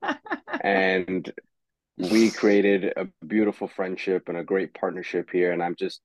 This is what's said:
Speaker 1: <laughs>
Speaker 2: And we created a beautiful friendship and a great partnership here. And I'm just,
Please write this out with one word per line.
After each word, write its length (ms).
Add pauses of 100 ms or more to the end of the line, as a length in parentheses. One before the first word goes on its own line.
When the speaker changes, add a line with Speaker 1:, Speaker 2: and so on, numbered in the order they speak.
(100)
Speaker 1:
<laughs> 40 (500)
Speaker 2:
And 680 (640)
we 360
created 640
a 100 (180)
beautiful 440
friendship 600
and 80
a 60
great 320
partnership 560
here. 220
And 100
I'm 140
just, 280